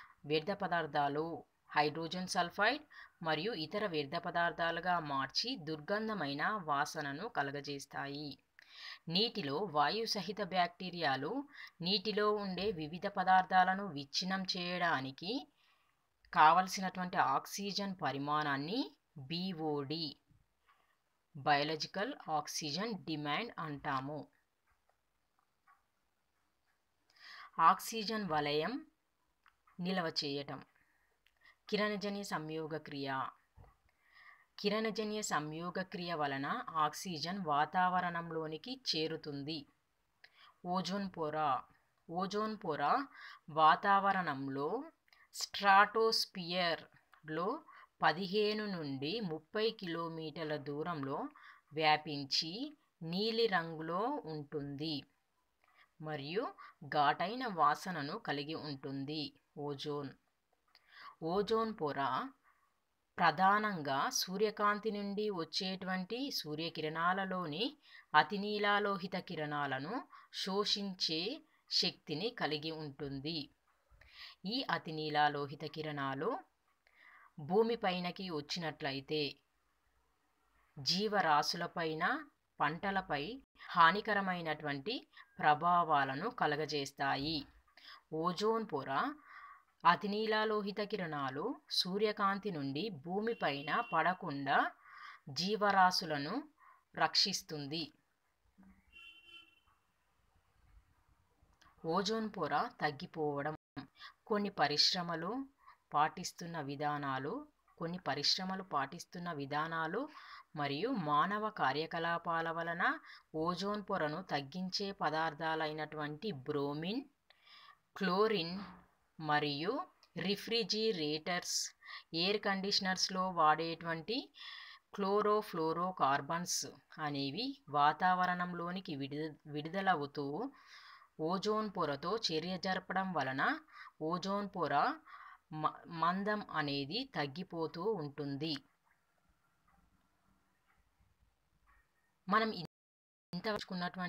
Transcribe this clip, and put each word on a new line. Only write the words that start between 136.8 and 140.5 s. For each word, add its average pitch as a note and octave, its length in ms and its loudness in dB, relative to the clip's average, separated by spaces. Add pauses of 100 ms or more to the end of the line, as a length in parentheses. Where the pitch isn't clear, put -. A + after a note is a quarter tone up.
తగ్గిపోతూ D#3+ 640 -4
ఉంటుంది. D3 760 -2 (3750)